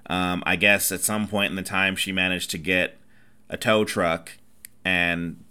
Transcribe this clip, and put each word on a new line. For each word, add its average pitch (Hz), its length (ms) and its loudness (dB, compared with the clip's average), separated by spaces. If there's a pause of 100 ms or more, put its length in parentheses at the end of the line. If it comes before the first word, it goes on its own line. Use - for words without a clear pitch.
Um, 90 380 -2
I 92 100 0
guess 98 360 4
at 90 100 -6
some 107 260 -2
point 101 240 0
in 90 40 -6
the 95 80 -4
time, 95 320 0
she 95 160 -4
managed 92 400 -2
to 92 60 -6
get 90 400 0 (520)
a 110 80 -8
tow 110 280 2
truck, 85 480 -2 (500)
and 87 680 0